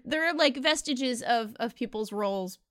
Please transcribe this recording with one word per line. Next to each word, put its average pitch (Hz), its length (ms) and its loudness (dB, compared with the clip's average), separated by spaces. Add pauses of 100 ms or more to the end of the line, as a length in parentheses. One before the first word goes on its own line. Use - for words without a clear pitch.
there 311 240 0
are, 339 60 2
like, 294 240 4
vestiges 269 640 0
of, 226 360 0
of 226 160 -4
people's 214 380 -6
roles 196 460 -2 (120)